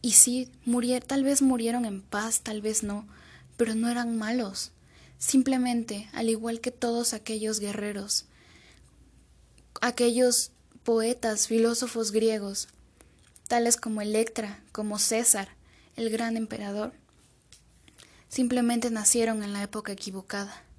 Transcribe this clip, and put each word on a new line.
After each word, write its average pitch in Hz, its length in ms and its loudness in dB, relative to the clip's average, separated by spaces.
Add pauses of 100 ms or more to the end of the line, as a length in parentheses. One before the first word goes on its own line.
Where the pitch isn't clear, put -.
y 233 100 0
sí, 247 360 8 (160)
murie-, 247 380 0
tal 269 220 0
vez 277 180 4
murieron 240 420 2
en 196 160 -6
paz, 214 400 -4
tal 214 220 -8
vez 214 200 -2
no, 208 240 -6 (520)
pero 226 160 0
no 226 160 0
eran 240 260 -4
malos. 214 560 -4 (460)
Simplemente, 247 960 0
al 226 160 0
igual 226 320 -2
que 247 80 -4
todos 233 420 -2
aquellos 214 480 -4
guerreros, 202 640 -4 (1600)
aquellos 240 720 2 (320)
poetas, 226 640 0
filósofos 226 640 0
griegos, 214 560 0 (760)
tales 233 300 2
como 214 240 -6
Electra, 214 720 -2
como 208 260 -4
César, 226 520 2 (460)
el 226 120 -2
gran 226 300 -2
emperador, 214 560 -6 (1400)
simplemente 240 600 0
nacieron 226 520 2
en 202 100 -6
la 202 100 -4
época 208 300 -8
equivocada. 196 720 -10 (140)